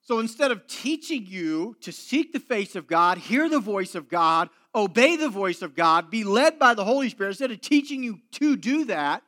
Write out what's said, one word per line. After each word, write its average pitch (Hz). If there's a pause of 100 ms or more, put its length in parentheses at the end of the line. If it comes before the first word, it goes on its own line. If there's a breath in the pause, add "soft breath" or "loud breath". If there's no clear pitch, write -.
So 233
instead 247
of 208
teaching 294
you 180
to 175
seek -
the 269
face 202
of 175
God, 175
hear 233
the 302
voice 196
of 156
God, 165 (240 soft breath)
obey 233
the 311
voice 190
of 147
God, 165
be 220
led 262
by 247
the 202
Holy 262
Spirit, 196
instead 254
of 208
teaching 285
you 220 (100)
to 294
do 254
that 160